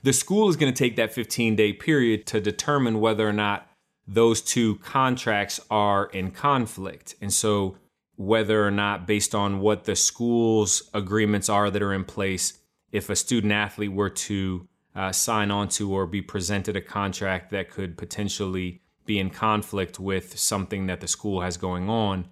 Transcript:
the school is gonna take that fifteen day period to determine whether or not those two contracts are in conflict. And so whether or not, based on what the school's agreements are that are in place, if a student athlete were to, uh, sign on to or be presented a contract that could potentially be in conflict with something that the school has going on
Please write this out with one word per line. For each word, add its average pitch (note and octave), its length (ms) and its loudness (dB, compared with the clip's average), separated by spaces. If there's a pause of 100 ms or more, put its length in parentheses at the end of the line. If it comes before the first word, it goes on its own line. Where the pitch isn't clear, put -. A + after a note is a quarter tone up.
the C3 100 4
school G#3 340 2
is E3+ 80 4
gonna C3+ 160 2
take B2 260 0
that A2+ 160 0
fifteen A#2 420 0
day G#2 180 4
period A#2 540 2
to A2 140 -2
determine A2+ 580 0
whether A2 280 2
or G#2 60 2
not G#2 340 0 (400)
those A2+ 340 4
two A2+ 340 2
contracts B2+ 840 0 (120)
are G2+ 360 2
in F#2+ 240 -6
conflict. A#2+ 920 -2
And G2+ 100 -4
so G2+ 460 0 (400)
whether G#2 500 2
or G2+ 40 2
not, G2+ 360 -2
based G#2 260 0
on G2+ 280 0
what G#2 240 2
the G2 100 -2
school's A2+ 1000 2
agreements G#2 560 0
are G#2 220 2
that G2+ 100 -2
are G2+ 120 -2
in F#2+ 100 -2
place, F#2+ 560 -4 (320)
if G2+ 180 -4
a G2 60 0
student G#2+ 380 0
athlete G#2 400 -2
were G2 160 0
to, F#2 580 -4 (260)
uh, F#2+ 180 -4
sign G#2 380 0
on G2+ 200 0
to G2+ 220 -4
or F#2+ 140 0
be F#2 160 -4
presented G2 540 -4
a F#2+ 60 -4
contract F#2+ 680 -4
that F#2+ 200 -6
could F2+ 260 -8
potentially F#2+ 840 -6 (240)
be G#2+ 120 0
in F#2+ 140 0
conflict G#2 680 -2
with F#2+ 380 -4
something G2 480 -2
that F2+ 160 -4
the E2+ 60 -10
school F#2+ 340 -4
has F2 160 -4
going F2+ 320 -4
on G2+ 420 0